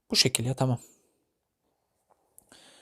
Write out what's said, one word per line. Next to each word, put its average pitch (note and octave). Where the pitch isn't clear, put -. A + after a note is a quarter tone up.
bu G#3+
şekilde, B2+
tamam. B2+